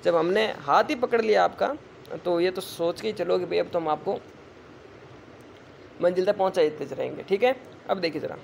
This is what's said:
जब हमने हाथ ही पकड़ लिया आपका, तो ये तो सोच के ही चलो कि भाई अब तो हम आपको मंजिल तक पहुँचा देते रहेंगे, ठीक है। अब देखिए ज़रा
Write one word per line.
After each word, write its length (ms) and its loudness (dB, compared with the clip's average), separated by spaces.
जब 120 4
हमने 420 2
हाथ 260 4
ही 120 0
पकड़ 260 0
लिया 220 4
आपका, 340 0
तो 140 2
ये 120 2
तो 100 -6
सोच 400 -4
के 60 -4
ही 60 -4
चलो 260 0
कि 60 -2
भाई 140 0
अब 100 -2
तो 100 -2
हम 100 -2
आपको 300 -2
मंजिल 240 2
तक 120 2
पहुँचा 240 2
देते 340 0
रहेंगे, 280 -6
ठीक 200 2
है। 120 4
अब 80 2
देखिए 240 -2
ज़रा 220 -8